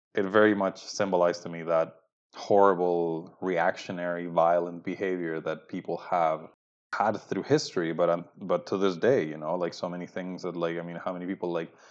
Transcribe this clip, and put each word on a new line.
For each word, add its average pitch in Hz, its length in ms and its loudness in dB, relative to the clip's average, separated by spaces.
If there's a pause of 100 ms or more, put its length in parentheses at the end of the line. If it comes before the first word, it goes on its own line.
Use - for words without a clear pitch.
(160)
it 104 80 0
very 107 320 6
much 98 300 -2
symbolized 87 580 2
to 85 60 -10
me 85 140 -10
that 82 320 0 (400)
horrible, 87 1080 4
reactionary, 87 840 -2
violent 85 560 2
behavior 90 580 -2
that 78 260 -6
people 85 300 -6
have 80 520 0 (440)
had 104 240 0
through 92 260 -6
history, 92 500 0
but, 85 160 2
um, 85 160 0 (120)
but 90 300 -2
to 104 100 -2
this 92 200 2
day, 107 280 2
you 78 120 -8
know, 78 180 -4
like, 87 180 -2
so - 140 -8
many 87 200 -8
things 90 360 -8
that, 87 120 -6
like, 85 220 -2
I 87 40 -6
mean, 85 140 -8
how 92 180 -6
many 90 120 -8
people, 90 260 -4
like, 82 200 -4 (200)